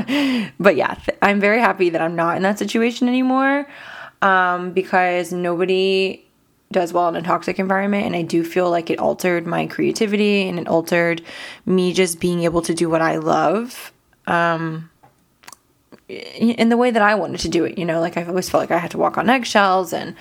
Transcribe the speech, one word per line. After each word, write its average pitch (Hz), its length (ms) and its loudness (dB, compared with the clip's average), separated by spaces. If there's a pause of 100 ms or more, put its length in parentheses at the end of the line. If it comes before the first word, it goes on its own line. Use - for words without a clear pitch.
(600)
But 175 160 6
yeah, - 180 -2
th-, - 280 -6
I'm 202 180 4
very 208 200 4
happy 190 300 2
that 160 120 -2
I'm 170 140 -2
not 170 220 0
in 180 60 0
that 208 160 0
situation 233 480 0
anymore, 262 600 2 (540)
um, 180 500 2
because 180 640 0
nobody 185 920 0 (480)
does 175 220 0
well 175 160 2
in 170 60 -4
a 170 60 -6
toxic 175 380 -2
environment. 196 460 0
And 175 100 -4
I 175 60 -2
do 170 220 -2
feel 180 260 0
like 170 200 -2
it 160 100 -2
altered 165 460 0
my 170 220 -2
creativity, 202 800 0
and 175 120 -4
it - 80 -8
altered 170 540 0 (440)
me 180 260 2
just 170 280 0
being 175 240 0
able 170 180 2
to 170 120 -2
do 165 160 0
what 165 120 2
I 160 160 2
love, 160 720 0 (360)
um, 165 640 -2 (1200)
i-, - 40 -12
in 233 560 0
the 233 80 4
way 247 140 2
that 226 100 2
I 208 140 4
wanted 165 260 -4
to 170 80 -4
do 165 160 2
it, - 120 -6
you 165 80 -4
know? 165 140 -2
Like, 170 160 -2
I've 170 140 -6
always 180 200 -2
felt 160 120 2
like - 100 -4
I 165 60 2
had 170 140 -4
to - 60 -8
walk 170 200 0
on 190 120 0
eggshells 196 600 2
and - 300 -8